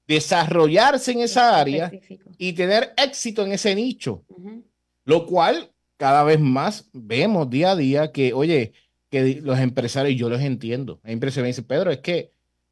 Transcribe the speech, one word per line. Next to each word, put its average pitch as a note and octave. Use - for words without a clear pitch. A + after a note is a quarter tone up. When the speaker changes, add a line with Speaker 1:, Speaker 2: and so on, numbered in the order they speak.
Speaker 1:
desarrollarse F3
en A#3+
esa A#3
área D3
Speaker 2:
Específico. F#3+
Speaker 1:
y F3+
tener F#3
éxito A#3+
en G3
ese G3
nicho. G3+
Speaker 2:
Ujú. G3
Speaker 1:
Lo E3
cual F3+
cada C#3+
vez D#3
más D3
vemos C3+
día D#3
a G3
día D3
que, B2+
oye, C#3
que C3+
di-, C3+
los C3
empresarios, C3
yo A#2
los A#2+
entiendo. B2
Hay A2+
empresarios B2+
que C3
me B2
dicen, B2
"Pedro, E3+
es C3
que F3